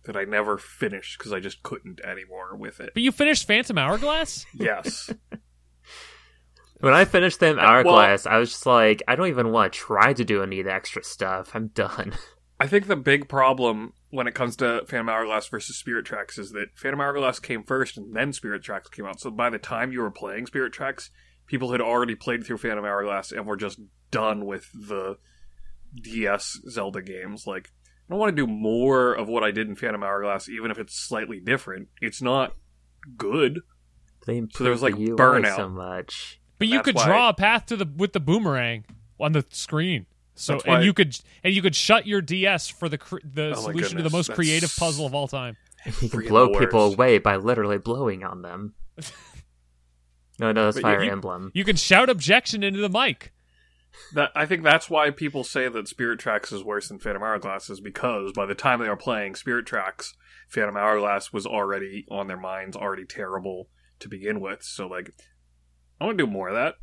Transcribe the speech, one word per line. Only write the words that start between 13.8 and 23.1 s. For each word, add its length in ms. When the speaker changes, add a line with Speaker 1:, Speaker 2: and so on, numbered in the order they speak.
Speaker 1:
when 180
it 80
comes 220
to 300
Phantom 220
Hourglass 380
versus 300
Spirit 280
Tracks 320
is 140
that 240
Phantom 260
Hourglass 380
came 240
first 340
and 180
then 180
Spirit 300
Tracks 260
came 160
out. 140
So 120
by 180
the 100
time 320
you 100
were 100
playing 360
Spirit 260
Tracks, 360
people 240
had 100
already 340
played 300
through 120
Phantom 280
Hourglass 460